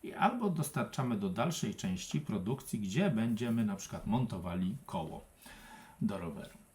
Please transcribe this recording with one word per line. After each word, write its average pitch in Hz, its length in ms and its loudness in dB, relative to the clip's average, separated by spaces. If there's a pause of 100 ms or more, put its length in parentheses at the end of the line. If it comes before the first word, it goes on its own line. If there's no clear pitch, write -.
i - 100 -6
albo 233 360 4
dostarczamy 131 680 0
do 98 120 2
dalszej 117 460 0
części 95 460 -2
produkcji, 110 580 -2
gdzie 110 300 2
będziemy 113 560 2
na 98 100 2
przykład - 320 -8
montowali 95 800 2
koło - 400 -4 (760)
do 98 160 0
roweru. 82 440 -8 (140)